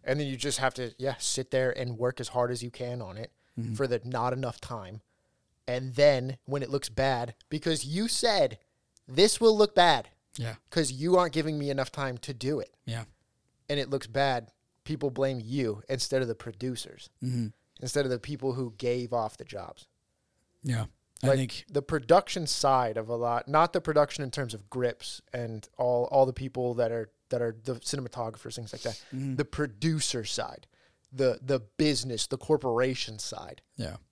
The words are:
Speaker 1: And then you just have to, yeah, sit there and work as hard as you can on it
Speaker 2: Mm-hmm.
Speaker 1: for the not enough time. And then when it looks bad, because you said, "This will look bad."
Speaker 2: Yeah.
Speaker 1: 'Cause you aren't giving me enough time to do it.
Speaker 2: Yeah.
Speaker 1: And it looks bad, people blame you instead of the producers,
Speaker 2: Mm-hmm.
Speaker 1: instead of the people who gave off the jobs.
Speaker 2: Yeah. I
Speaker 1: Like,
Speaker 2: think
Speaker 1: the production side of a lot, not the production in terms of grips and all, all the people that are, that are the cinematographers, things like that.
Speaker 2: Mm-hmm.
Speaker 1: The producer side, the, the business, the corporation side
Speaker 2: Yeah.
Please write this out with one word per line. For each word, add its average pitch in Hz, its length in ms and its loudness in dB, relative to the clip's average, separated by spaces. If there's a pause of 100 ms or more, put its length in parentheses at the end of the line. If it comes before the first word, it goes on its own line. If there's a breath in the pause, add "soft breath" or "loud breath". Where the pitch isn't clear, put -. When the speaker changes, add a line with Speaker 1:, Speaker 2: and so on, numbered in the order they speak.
Speaker 1:
And 139 140 0
then 143 60 -2
you 135 100 -4
just 131 220 -2
have 135 160 0
to, 123 240 -8
yeah, 131 200 -4
sit - 320 -4
there 131 280 2
and 123 200 -4
work 123 220 -2
as 120 80 -6
hard 123 220 0
as 120 120 -4
you 120 80 -8
can 123 300 -8
on 110 160 -10
it 113 160 -12 (260)
Speaker 2:
Mm-hmm. 113 160 -4
Speaker 1:
for 135 120 0
the 120 180 0
not 123 280 -2
enough 127 280 -6
time. 110 400 -12 (680)
And 127 260 -4
then 131 500 4
when 139 200 -2
it 120 60 -8
looks 139 180 -2
bad, 120 460 0 (140)
because 151 360 -2
you 180 240 -2
said, 165 500 2 (480)
"This 180 340 6
will 220 160 8
look 208 200 6
bad." 165 320 6 (280)
Speaker 2:
Yeah. 113 180 -6 (160)
Speaker 1:
'Cause 151 220 2
you 160 240 4
aren't 175 160 4
giving 156 260 0
me 143 120 -2
enough 135 220 -2
time 131 260 -4
to 135 160 -10
do 127 260 -2
it. - 140 -10 (100)
Speaker 2:
Yeah. 113 200 -6 (640)
Speaker 1:
And 143 120 0
it 135 100 -2
looks 139 180 -2
bad, 127 420 2 (320)
people 147 280 -2
blame 131 320 -2
you 113 460 -2
instead 131 320 0
of 127 80 0
the 113 60 -2
producers, - 760 -8 (140)
Speaker 2:
Mm-hmm. 123 240 0 (340)
Speaker 1:
instead 139 240 0
of 131 60 0
the 123 80 0
people 135 360 -4
who 123 220 -6
gave 123 360 -2
off 113 260 -2
the - 60 -14
jobs. 92 420 -14 (800)
Speaker 2:
Yeah. 117 220 -2 (360)
I 131 60 2
Speaker 1:
Like, 135 80 6
Speaker 2:
think 131 340 -4
Speaker 1:
the 143 100 0
production 160 680 2
side 127 480 2
of 110 120 -4
a 120 80 -2
lot, 120 300 -2
not 156 260 4
the 180 80 2
production 147 440 2
in 127 80 -6
terms 127 200 -6
of 104 160 -14
grips - 540 -4 (100)
and 113 340 -8 (120)
all, 123 320 2
all 135 160 8
the 131 80 -2
people 127 400 -2
that 117 160 2
are, 117 200 -4 (180)
that 123 120 0
are 117 240 -2
the 131 120 -4
cinematographers, 117 800 -6
things 113 160 -10
like - 100 -12
that. 113 180 -4 (140)
Speaker 2:
Mm-hmm. 135 220 -4
Speaker 1:
The 147 100 0
producer 143 800 -2
side, - 420 -6 (460 soft breath)
the, 127 280 2
the 131 200 0 (180)
business, 131 480 0
the 131 100 -4
corporation 127 840 0
side - 420 -12 (140)
Speaker 2:
Yeah. 78 200 -8 (160)